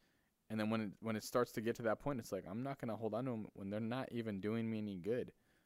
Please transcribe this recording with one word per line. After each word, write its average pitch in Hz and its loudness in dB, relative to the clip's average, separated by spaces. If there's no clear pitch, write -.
And 110 0
then 107 2
when 113 4
it, 101 -2
when 110 0
it 107 -2
starts - 2
to 120 0
get 113 2
to - -8
that 107 4
point, 143 0
it's - -6
like, 95 -2
I'm 107 -4
not 139 -2
gonna 113 -2
hold 107 0
on 123 2
to 131 0
'em 110 -4
when 98 -6
they're 104 0
not 120 -2
even 110 -2
doing 113 2
me 110 0
any 104 -2
good. 104 0